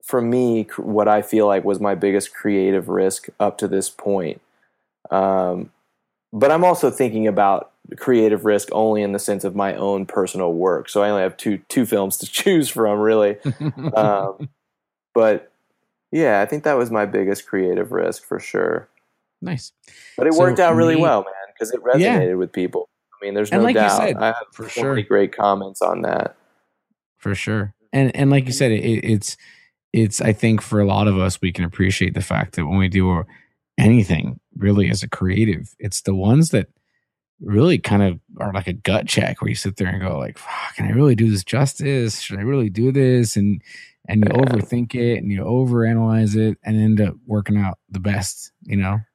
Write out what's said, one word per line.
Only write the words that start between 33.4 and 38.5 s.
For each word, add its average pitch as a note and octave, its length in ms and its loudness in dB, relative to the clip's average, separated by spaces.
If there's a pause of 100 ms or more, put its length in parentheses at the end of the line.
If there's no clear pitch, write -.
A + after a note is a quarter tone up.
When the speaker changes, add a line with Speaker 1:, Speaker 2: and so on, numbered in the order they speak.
Speaker 2:
anything G2+ 600 2 (180)
really G2+ 320 2
as F2+ 140 -2
a F2+ 60 -10
creative, G2 720 -2
it's - 220 -8
the G2 140 -2
ones A#2 340 4
that G#2 180 0 (720)
really A2+ 360 2
kind G2+ 260 0
of F2+ 160 0 (200)
are G2 140 -6